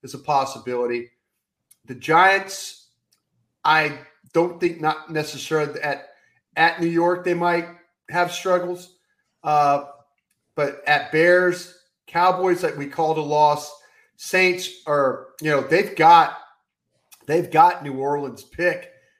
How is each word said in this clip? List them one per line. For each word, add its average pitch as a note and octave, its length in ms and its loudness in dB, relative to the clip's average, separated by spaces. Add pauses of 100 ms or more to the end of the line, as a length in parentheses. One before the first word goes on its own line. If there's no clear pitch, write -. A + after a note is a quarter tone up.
is C3 120 -16
a C3 40 -12
possibility. B2 920 -4 (760)
The C3 100 -14
Giants, F#3+ 920 0 (760)
I D3+ 340 2 (340)
don't E3+ 260 0
think, E3+ 220 -4
not D#3 320 -6
necessarily D3 720 -4
at, C#3+ 260 -6 (480)
at E3 240 2
New E3+ 80 -2
York, F3 360 0
they F3+ 100 0
might F3 340 -2 (420)
have F3 220 -2
struggles. F3+ 640 -4 (480)
Uh, C#3+ 400 2 (720)
but C#3+ 320 -4
at D3 260 0
Bears, F3 680 2 (280)
Cowboys, F3+ 560 0
like, D3+ 140 -2
we C#3+ 100 -10
called D#3 320 -2
a D#3 40 -4
loss. D3 480 0 (460)
Saints F#3 720 -2
are, C#3 420 -2 (120)
you D#3 100 -2
know, C#3+ 120 2
they've G3 340 0
got, E3 420 6 (880)
they've D#3+ 240 -2
got E3 320 4
New C#3 160 -10
Orleans C#3 460 -6
pick. - 480 -4 (280)